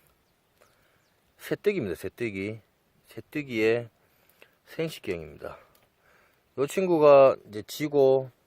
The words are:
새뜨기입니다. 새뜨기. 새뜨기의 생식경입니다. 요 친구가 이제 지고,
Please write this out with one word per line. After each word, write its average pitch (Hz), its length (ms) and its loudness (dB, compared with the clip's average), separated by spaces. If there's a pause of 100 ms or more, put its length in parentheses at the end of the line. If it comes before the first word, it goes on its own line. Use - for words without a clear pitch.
(1400)
새뜨기입니다. 156 580 -4
새뜨기. 104 640 -10 (480)
새뜨기의 117 840 -4 (800)
생식경입니다. 87 880 -12 (1000)
요 139 80 -2
친구가 147 680 6 (140)
이제 104 160 -12
지고, 135 640 0 (180)